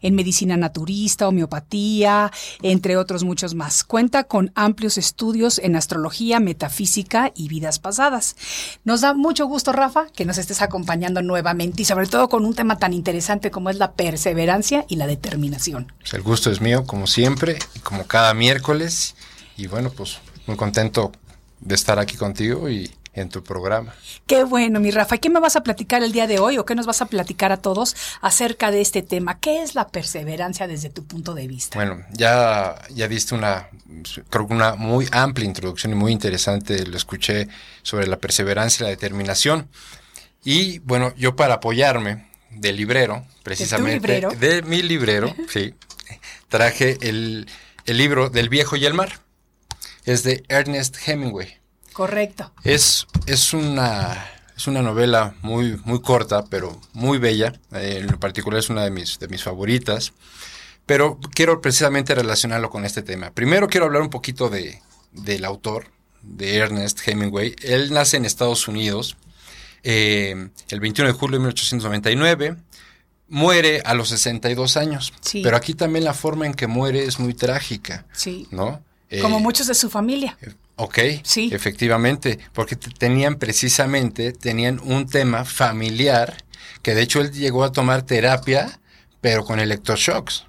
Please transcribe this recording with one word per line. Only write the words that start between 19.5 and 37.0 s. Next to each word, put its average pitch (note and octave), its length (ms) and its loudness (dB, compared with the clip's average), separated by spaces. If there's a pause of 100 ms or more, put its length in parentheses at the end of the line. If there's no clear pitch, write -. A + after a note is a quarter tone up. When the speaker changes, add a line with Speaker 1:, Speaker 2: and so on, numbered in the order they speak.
Speaker 2:
y G2+ 80 -8
bueno, A#2 240 -4
pues - 300 -10 (260)
muy G#2+ 100 -4
contento G#2+ 560 0 (500)
de G2 120 -2
estar G#2 240 4
aquí G#2 180 -2
contigo A2+ 540 -2
y G2 220 -6 (220)
en F#2+ 140 -6
tu F2+ 160 -10
programa. G2+ 500 -4 (320)
Speaker 1:
Qué C4 200 4
bueno, A#3 340 2
mi G3+ 100 2
Rafa. G#3 260 2
¿Y - 40 -6
qué E4 100 2
me E4 120 4
vas D#4+ 160 4
a - 60 2
platicar A#3+ 380 0
el A3+ 120 0
día A3+ 140 2
de G3+ 120 2
hoy B3 180 4
o G#3 80 -2
qué A#3+ 100 -2
nos A#3 100 -2
vas A#3 160 0
a A#3 60 -2
platicar F#3+ 440 0
a F#3+ 60 2
todos G3 360 0 (280)
acerca A3+ 500 0
de G3+ 80 2
este G3 220 0
tema? F3+ 360 -4
¿Qué D#4 240 0
es D#4 140 -8
la A3 140 -2
perseverancia E3+ 760 -6
desde D3+ 240 -8
tu D#3+ 160 -14
punto E3+ 280 -10
de C3+ 120 -8
vista? B2+ 320 -8
Speaker 2:
Bueno, F#2 360 -4
ya, A2+ 760 2
ya A2+ 200 -4
diste A2+ 260 -4
una, G2+ 320 -2 (600)
creo G#2 180 0
que A2+ 60 -2
una A2 220 4
muy A#2+ 360 0
amplia B2+ 340 0
introducción F#2 460 -4
y G#2 40 0
muy G#2+ 180 4
interesante, G2+ 760 0
lo F2+ 80 -10
escuché, G#2 540 -4 (340)